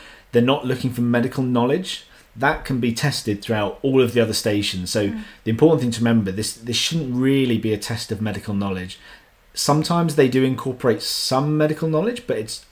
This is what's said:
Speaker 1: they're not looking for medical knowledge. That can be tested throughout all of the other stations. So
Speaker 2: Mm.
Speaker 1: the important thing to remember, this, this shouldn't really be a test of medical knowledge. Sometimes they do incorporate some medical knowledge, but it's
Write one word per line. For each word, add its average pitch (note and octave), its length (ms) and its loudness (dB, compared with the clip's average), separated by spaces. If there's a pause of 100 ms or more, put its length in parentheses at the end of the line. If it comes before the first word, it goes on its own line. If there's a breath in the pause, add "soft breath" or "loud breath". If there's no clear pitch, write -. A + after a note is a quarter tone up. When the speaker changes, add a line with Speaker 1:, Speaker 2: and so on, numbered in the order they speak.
(320 loud breath)
Speaker 1:
they're A#2+ 100 6
not B2+ 240 2
looking B2+ 260 -2
for A#2+ 100 -4
medical A#2+ 420 0
knowledge. B2+ 600 0 (300 loud breath)
That C#3 300 -2
can C3+ 140 -2
be A#2+ 140 0
tested A2+ 480 -2
throughout G#2 420 -2
all C3+ 180 4
of A2+ 120 2
the A#2 80 4
other A2 120 2
stations. G2+ 580 -2
So G#2 180 0
Speaker 2:
Mm. - 140 -6 (200 loud breath)
Speaker 1:
the A2 80 -2
important D3+ 300 4
thing B2 100 0
to A2 100 -6
remember, A2+ 300 2
this, G#2 220 -6
this A2+ 220 -8
shouldn't C#3 400 -2
really C3 420 2
be A2 160 0
a G#2 40 -2
test - 340 -8
of G2 100 -4
medical G#2 320 -4
knowledge. F#2+ 460 -4 (560 loud breath)
Sometimes D#3 600 0
they C#3+ 120 6
do C3 160 4
incorporate B2+ 580 0
some D3 560 -2
medical D#3 320 0
knowledge, G3+ 380 -2
but A#2+ 100 -2
it's - 340 -10